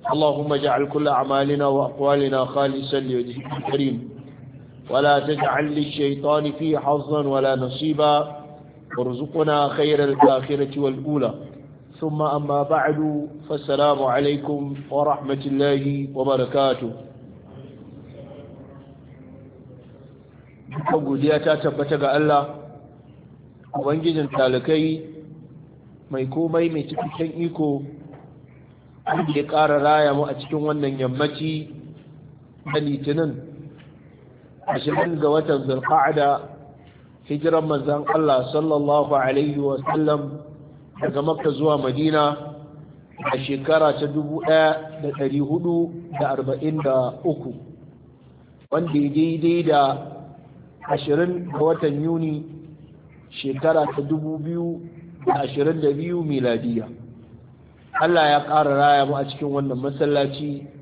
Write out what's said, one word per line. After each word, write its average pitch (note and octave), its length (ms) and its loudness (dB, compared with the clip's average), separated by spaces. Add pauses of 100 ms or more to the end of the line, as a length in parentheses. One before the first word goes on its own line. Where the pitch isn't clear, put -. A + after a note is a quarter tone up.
(120)
اللهم D3+ 400 2
اجعل C#3 360 2
كل D3 200 0
أعمالنا C#3 580 2
وأقوالنا C#3 800 2
خالصا C3+ 560 -2
لوجهك B2 460 -4 (120)
الكريم، C#3 380 -2 (920)
ولا C#3+ 280 4
تجعل D3 460 0 (100)
للشيطان D3 800 0
فيه D#3 260 -2
حظا C#3+ 480 0
ولا C3+ 300 2
نصيبا، D3 580 2 (840)
وارزقنا C#3+ 720 0
خير D3 360 2
الآخرة C#3 760 2
والأولى. C3+ 540 -2 (680)
ثم D3+ 220 -2
أما C#3+ 400 0
بعد، D3+ 680 0 (200)
فالسلام C#3+ 540 2
عليكم C#3+ 720 0 (160)
ورحمة C#3 560 0
الله C#3 680 0
وبركاته. C3 800 0 (3750)
Duka - 280 -2
godiya C#3 420 2
ta D#3 160 2
tabbata C#3+ 400 -2
ga C3+ 160 0
Allah, D3+ 300 4 (1300)
Ubangijin D#3 540 0
talikai, D#3 720 2 (1080)
mai C3 160 -2
komai, E3 440 0
mai D3+ 160 -4
cikakken D#3+ 460 -6 (100)
iko, D3+ 400 -2 (1200)
wanda D#3 260 0
ya C#3+ 120 2
ƙara D3 380 4
raya D3+ 320 6
mu C#3+ 100 0
a C#3 100 -4
cikin D3+ 240 -6
wannan D3 400 -2
yammaci D3 720 -2 (960)
na D3 140 -2
Litinin, C#3+ 520 -2 (1300)
ashirin E3 540 0
ga D3 100 4
watan D3+ 360 2
Zulqa'ada, C#3+ 760 2 (880)
hijiran D#3 380 2
manzon D3 380 0 (100)
Allah C3+ 380 4
sallallahu D3 640 2
alaihi C#3 440 2
wa C#3 280 0
sallam D3+ 560 0 (580)
daga C#3+ 220 -2
Makka D#3 280 0
zuwa D3 280 2
Madina D3 760 0 (800)
a C3+ 60 0
shekara C#3+ 600 2
ta D3 80 -2
dubu D3+ 360 -4
ɗaya D#3 600 2
da D3 80 -4
ɗari C#3 300 -2
hudu E3+ 500 0 (300)
da C#3 160 0
arba'in D3 460 -2
da C3 300 2 (120)
uku, C#3+ 300 -2 (1160)
wanda D#3+ 220 0
ya C#3+ 180 2
daidai E3 520 2
da D3+ 200 4 (1040)
ashirin F3 640 0
ga - 80 -6
watan D#3 440 2
Yuni D#3+ 400 -2 (880)
shekara D3 640 0
ta C#3+ 80 -2
dubu D#3 360 -2
biyu E3+ 420 -6 (460)
da C#3 160 2
ashirin C#3+ 380 0
da D3 120 4
biyu E3+ 300 -2
miladiya. A#2 640 0 (1120)
Allah D#3+ 280 4
ya D3 160 6
ƙara D3 320 2
raya C#3+ 300 6
mu C#3 100 -2
a C#3 80 -2
cikin C#3+ 240 -6
wannan C#3 320 -2
masallaci C#3 840 -2 (160)